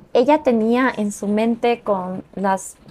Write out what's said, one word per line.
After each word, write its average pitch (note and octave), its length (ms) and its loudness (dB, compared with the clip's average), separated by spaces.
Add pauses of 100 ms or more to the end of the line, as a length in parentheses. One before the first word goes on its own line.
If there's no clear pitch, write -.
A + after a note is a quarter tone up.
(120)
ella D4 320 4
tenía A#3+ 520 2
en G#3 140 -2
su - 160 -10
mente A3+ 540 0
con F#3 420 -4 (140)
las F#3+ 400 -4 (140)